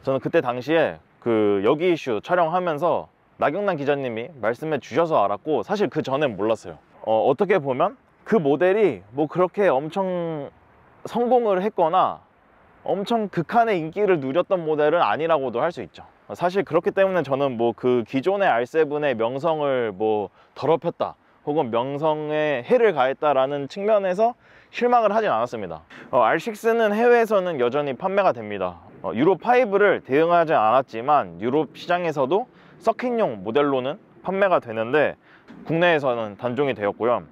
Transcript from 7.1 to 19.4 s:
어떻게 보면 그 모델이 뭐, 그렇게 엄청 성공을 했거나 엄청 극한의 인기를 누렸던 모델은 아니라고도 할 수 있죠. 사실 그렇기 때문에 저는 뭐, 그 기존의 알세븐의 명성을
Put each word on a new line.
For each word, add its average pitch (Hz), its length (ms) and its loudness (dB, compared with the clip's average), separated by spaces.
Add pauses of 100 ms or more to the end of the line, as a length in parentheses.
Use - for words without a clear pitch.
어떻게 190 320 2
보면 139 380 -2 (260)
그 - 120 -2
모델이 175 680 2 (100)
뭐, 143 160 -2
그렇게 180 400 0
엄청 165 840 -2 (560)
성공을 233 580 2
했거나 165 580 0 (600)
엄청 202 440 -2
극한의 208 520 0
인기를 180 400 0
누렸던 170 460 -2
모델은 151 360 2
아니라고도 131 600 0
할 165 100 0
수 135 100 -12
있죠. 90 220 -16 (300)
사실 180 320 -2
그렇기 170 260 0
때문에 190 320 2
저는 135 320 -2
뭐, 117 180 2
그 123 320 0
기존의 180 440 0
알세븐의 143 680 0
명성을 131 800 -2